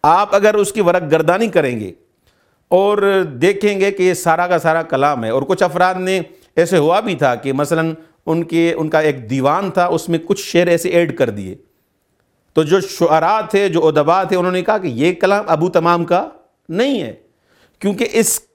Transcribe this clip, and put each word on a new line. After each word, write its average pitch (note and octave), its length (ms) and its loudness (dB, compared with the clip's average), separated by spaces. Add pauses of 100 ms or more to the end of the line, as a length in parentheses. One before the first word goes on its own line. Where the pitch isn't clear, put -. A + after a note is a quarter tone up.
آپ F#3+ 320 2
اگر G#3 200 4
اس G3+ 180 0
کی A3+ 80 -4
ورق F3 220 2 (100)
گردانی E3+ 360 2
کریں C3 320 0
گے F#2 120 -10 (760)
اور G3 540 2 (200)
دیکھیں G3 380 0
گے G3 100 2
کہ G3 120 -4
یہ F#3 120 2
سارا F3 320 0
کا F3+ 120 0
سارا D#3+ 240 0
کلام C#3 420 -2
ہے، A2 60 -4
اور C3 120 0
کچھ F3+ 200 -2
افراد F3+ 320 0
نے F#3 260 -2 (360)
ایسے E3+ 200 2
ہوا E3 240 2
بھی A3 140 -4
تھا B2+ 200 0
کہ C3 180 -6
مثلاً D#3+ 420 -2 (320)
ان E3 160 -2
کے، E3 340 0
ان D#3 120 -4
کا D#3 120 2
ایک C3+ 300 -2
دیوان D3 400 0
تھا، F3 160 0
اس E3 220 -4
میں E3 180 0
کچھ G3 160 -2
شعر F3 240 0
ایسے E3+ 220 0
ایڈ E3 300 0
کر A#2+ 120 0
دیے، G2 240 -10 (1000)
تو D#3+ 100 2
جو E3 180 2
شعراء E3+ 600 0 (100)
تھے، G3+ 180 0
جو D#3+ 200 2
ادبا D#3 360 2
تھے، F3+ 120 -2
انہوں F3+ 160 -2
نے F#3 100 -2
کہا G#3+ 160 2
کہ A3 80 4
یہ C#3 260 0
کلام G3 340 0
ابو E3 220 0
تمام E3+ 360 2
کا F3 240 -2 (400)
نہیں A3 340 -2
ہے، A2+ 120 -10 (640)
کیونکہ G3+ 340 -2
اس - 280 0 (140)